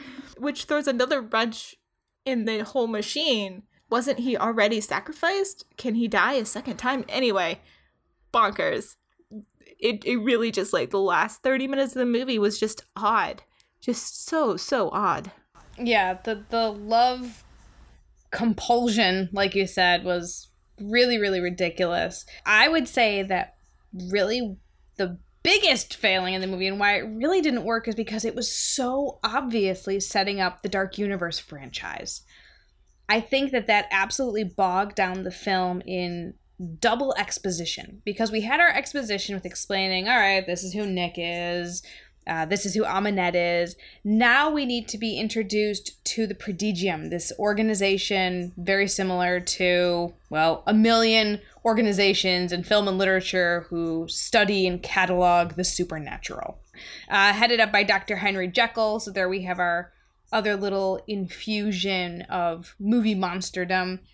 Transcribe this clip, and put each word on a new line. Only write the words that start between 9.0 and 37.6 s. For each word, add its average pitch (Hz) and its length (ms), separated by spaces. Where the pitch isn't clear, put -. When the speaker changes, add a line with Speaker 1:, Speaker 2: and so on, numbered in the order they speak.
Speaker 1:
It, 214 260
it 247 120
really 233 340
just, 196 220
like, 151 180
the 196 100
last 175 420
thirty 262 240
minutes 269 280
of 254 60
the 247 60
movie 240 320
was 208 220
just - 240
odd. 208 460
Just - 460
so, 277 300
so 214 340
odd. - 420
Speaker 2:
Yeah, 202 460
the, 214 260
the 226 220
love 233 760
compulsion, 214 1040
like 196 220
you 196 120
said, 180 380
was 175 440
really, 240 380
really 196 220
ridiculous. 175 840
I 214 220
would 320 200
say 208 360
that 185 320
really 208 460
the 175 220
biggest 359 540
failing 185 380
in 190 60
the 185 60
movie 190 220
and 196 100
why 202 180
it - 60
really 247 380
didn't 247 240
work 226 240
is 220 80
because 220 280
it - 120
was 226 140
so 262 720
obviously 208 760
setting 196 400
up 185 220
the 202 60
Dark 190 280
Universe 190 440
franchise. - 840
I 220 120
think 269 300
that 247 160
that 208 240
absolutely 214 540
bogged 190 500
down 185 300
the 185 60
film 185 520
in 175 520
double 240 400
exposition, - 880